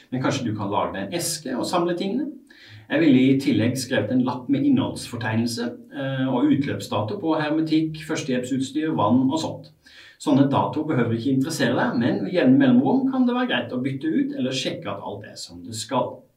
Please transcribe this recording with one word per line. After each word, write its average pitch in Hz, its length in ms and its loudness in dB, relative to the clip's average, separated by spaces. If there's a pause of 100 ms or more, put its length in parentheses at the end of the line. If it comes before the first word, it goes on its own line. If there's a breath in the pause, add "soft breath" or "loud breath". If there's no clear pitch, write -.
(100)
men 127 120 -4
kanskje - 240 -2
du 107 100 -2
kan 101 160 -6
lage 98 220 -2
deg 98 100 -6
en 127 140 -6
eske - 340 -6
og 117 160 -2
samle 175 300 0
tingene? 240 320 -4 (600 loud breath)
Jeg 147 140 2
ville 127 180 8
i 135 160 6
tillegg 123 400 2
skrevet 123 320 -2
en 127 160 4
lapp - 240 -4
med 277 160 2
innholdsfortegnelse, 117 1000 0 (280)
eh, 135 320 -4
og 262 240 2
utløpsdato - 680 -2
på 160 180 0
hermetikk, 156 720 0
førstehjelpsutstyr, 135 880 -2
vann 254 300 4
og 320 100 2
sånt. - 300 -8 (520 loud breath)
Sånne - 300 4
datoer 151 380 0
behøver 117 280 0
ikke 131 200 -2
interessere 131 400 0
deg, 240 240 0
men 202 240 0
ved 180 100 -4
jevne 156 240 6
mellomrom 262 540 4
kan 254 160 2
det 247 80 0
være 254 160 -2
greit 123 240 -2
å 123 80 -4
bytte 160 260 -4
ut 269 260 0
eller 131 200 -2
sjekke - 340 -6
at 95 160 -8
alt 104 240 -10
er - 80 -20
som 87 260 -16
det 110 140 -12
skal. - 380 -4 (200)